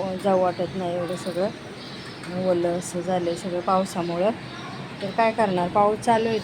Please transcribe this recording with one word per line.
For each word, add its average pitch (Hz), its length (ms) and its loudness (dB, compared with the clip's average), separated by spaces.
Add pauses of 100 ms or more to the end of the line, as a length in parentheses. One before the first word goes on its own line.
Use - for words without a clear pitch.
(240)
जाऊ 190 160 6
वाटत 180 360 0
नाही, 175 200 -2
एवढं 175 200 -2
सगळं - 1300 -6
वल्ल 175 220 4
असं 180 320 -2
झालं 175 300 0
आहे 170 80 -2
सगळं 175 220 -4
पावसामुळं. 185 680 2 (720)
तर 196 80 -4
काय 226 220 2
करणार, 185 360 2
पाऊस 208 300 4
चालू 226 300 4
आहे 220 160 2